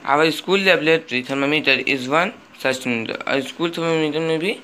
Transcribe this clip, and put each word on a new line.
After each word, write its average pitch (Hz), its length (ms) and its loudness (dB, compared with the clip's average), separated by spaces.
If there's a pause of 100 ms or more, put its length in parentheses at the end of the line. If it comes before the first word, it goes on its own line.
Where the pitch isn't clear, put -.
our 156 260 4
school 185 340 0
laboratory 160 640 2
thermometer 139 460 0 (100)
is 131 240 -2
one 165 220 2 (320)
such 131 200 0
thermometer। 117 400 -4
और 135 200 0
स्कूल 170 280 -4
थर्मामीटर 160 500 -2
में 160 180 0
भी 185 260 -4